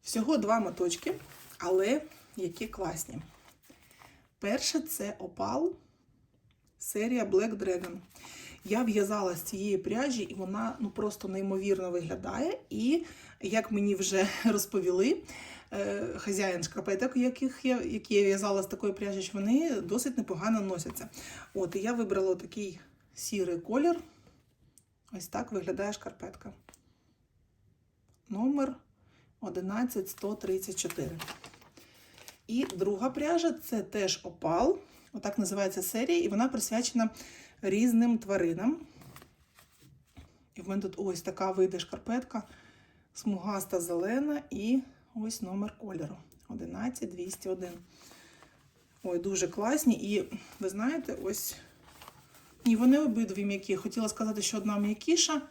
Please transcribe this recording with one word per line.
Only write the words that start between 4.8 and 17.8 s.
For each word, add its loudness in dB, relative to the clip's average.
це -4
Опал, -2
серія 0
Black 4
Dragon. -2
Я 2
в'язала 2
з -6
цієї 0
пряжі, 0
і -6
вона, -4
ну, -2
просто -4
неймовірно 0
виглядає. -2
І, 2
як 0
мені 4
вже 2
<laughs> -6
розповіли, 4
е, -2
хазяїн 0
шкарпеток, -2
яких 0
я, 2